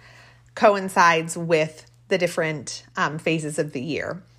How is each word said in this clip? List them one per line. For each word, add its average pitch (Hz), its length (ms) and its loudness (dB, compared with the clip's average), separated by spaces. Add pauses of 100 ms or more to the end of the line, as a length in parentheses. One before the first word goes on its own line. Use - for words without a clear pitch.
(540)
coincides 190 840 4
with 160 540 -2 (180)
the 190 100 2
different, 160 680 -4 (120)
um, 156 220 -2
phases 156 400 -4
of 151 140 -4
the 127 100 -6
year. 151 400 -6 (160)